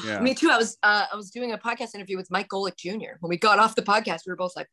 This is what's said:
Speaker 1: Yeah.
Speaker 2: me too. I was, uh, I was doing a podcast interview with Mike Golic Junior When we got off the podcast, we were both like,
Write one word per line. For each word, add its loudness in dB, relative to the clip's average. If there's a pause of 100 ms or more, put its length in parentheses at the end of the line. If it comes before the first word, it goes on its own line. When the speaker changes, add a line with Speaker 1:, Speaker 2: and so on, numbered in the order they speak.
Speaker 1:
Yeah. -4
Speaker 2:
me 2
too. 4
I 6
was, -2
uh, 4
I -8
was -12
doing -6
a -8
podcast -8
interview -8
with -10
Mike -4
Golic -6
Junior -10
When -8
we 0
got 6
off 4
the 0
podcast, 0
we -8
were -6
both -4
like, -10